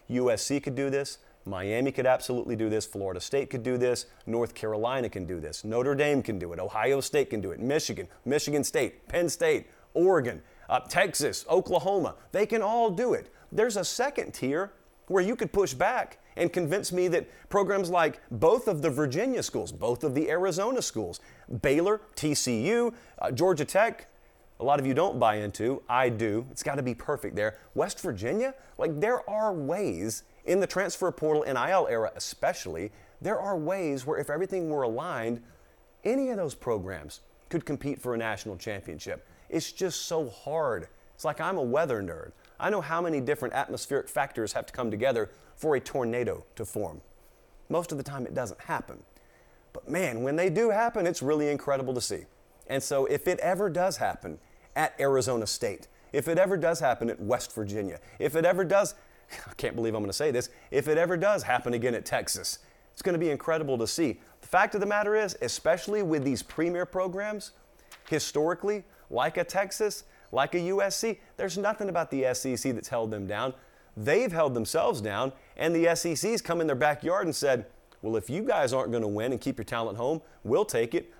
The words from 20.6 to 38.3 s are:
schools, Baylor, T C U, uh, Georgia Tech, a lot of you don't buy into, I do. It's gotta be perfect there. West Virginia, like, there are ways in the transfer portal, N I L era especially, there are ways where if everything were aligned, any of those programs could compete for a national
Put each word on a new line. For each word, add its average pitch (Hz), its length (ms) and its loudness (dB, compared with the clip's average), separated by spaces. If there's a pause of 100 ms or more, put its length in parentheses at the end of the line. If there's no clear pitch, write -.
schools, 95 380 -4 (420)
Baylor, 170 400 4 (140)
T 151 200 0
C 123 320 0
U, 233 260 2 (240)
uh, - 140 -2
Georgia 151 340 2
Tech, 220 420 2 (520)
a - 40 -4
lot 143 160 4
of 131 60 0
you 135 80 2
don't 160 260 2
buy 107 180 6
into, 107 520 -2
I 127 200 4
do. 113 420 0
It's - 100 -10
gotta 143 220 -2
be 123 100 -2
perfect - 420 -6
there. 107 220 0 (160)
West 170 280 0
Virginia, 175 520 -2 (240)
like, 151 220 -2
there 233 280 2
are 214 260 0
ways 139 680 -2 (220)
in 185 140 4
the 180 80 2
transfer 185 440 0
portal, 156 340 2
N 131 120 0
I 135 140 2
L 185 160 4
era 113 280 0
especially, 104 760 -4 (300)
there 214 180 -2
are 196 180 -2
ways 156 480 -2
where 151 140 0
if 143 100 -4
everything 175 400 -2
were 147 140 0
aligned, 120 580 -2 (640)
any 262 260 0
of 226 80 -4
those 160 180 -4
programs 92 640 -6 (280)
could 165 160 -4
compete 143 360 -4
for 123 120 -2
a 113 40 0
national 110 400 -4